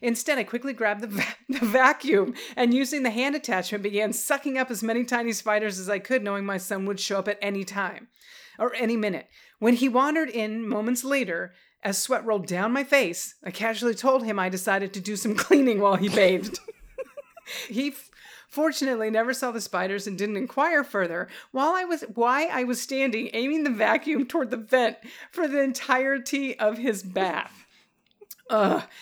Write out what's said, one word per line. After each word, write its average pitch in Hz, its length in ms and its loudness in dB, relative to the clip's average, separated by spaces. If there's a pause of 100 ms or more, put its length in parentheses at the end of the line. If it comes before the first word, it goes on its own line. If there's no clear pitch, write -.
Instead, 247 340 0
I 233 80 0
quickly 240 300 -6
grabbed 208 260 0
the 233 60 -8
va-, 202 320 -4
<laughs> - 100 -20
the 262 160 -2
vacuum 240 720 4 (220)
and 247 180 4
using 269 300 0
the 233 60 2
hand 262 260 0
attachment 202 460 -4
began 208 300 0
sucking 277 460 -2
up 254 120 0
as 202 120 -6
many 226 220 0
tiny 233 280 0
spiders 208 460 0
as 185 100 -10
I 202 100 0
could, 247 240 0
knowing 202 220 -4
my 196 140 -2
son 190 260 -4
would 196 160 -4
show 196 180 -2
up 190 100 -4
at 208 120 -2
any 196 240 -2
time 196 440 -6 (500)
or 247 160 0
any 233 240 0
minute. 196 300 -2 (320)
When 233 140 6
he 254 140 4
wandered 285 400 2
in 220 400 -4
moments 233 360 -2
later, 180 500 -2 (280)
as 196 140 -2
sweat 240 300 -2
rolled 202 200 0
down 190 260 0
my 277 120 0
face, 262 600 0
I 185 60 -10
casually 220 440 -2
told 262 300 2
him 214 140 -2
I 185 120 0
decided 196 420 -2
to 196 80 -8
do 202 160 -6
some 214 180 0
<laughs> - 20 -6
cleaning 254 440 4
while 196 160 6
he 190 140 2
bathed. 190 540 4
<laughs> - 40 -20 (1000)
He 262 200 -2
f-, - 220 -14 (380)
fortunately 269 640 0
never 226 240 2
saw 247 160 -2
the 226 100 -4
spiders 190 460 -2
and 196 100 -6
didn't 202 220 -2
inquire 294 440 0
further 180 460 -2 (240)
while 294 220 2
I 370 100 0
was, 339 180 -2 (120)
why 254 320 2
I 254 180 0
was 247 160 -2
standing 262 540 -2
aiming 285 300 0
the 285 60 2
vacuum 220 540 2
toward 262 260 -2
the 240 60 -4
vent 226 400 2 (340)
for 339 160 -2
the 285 140 0
entirety 269 1000 0
of 214 200 0
his 220 240 -2
bath. 185 640 -4 (840)
Ugh, 214 320 4 (200)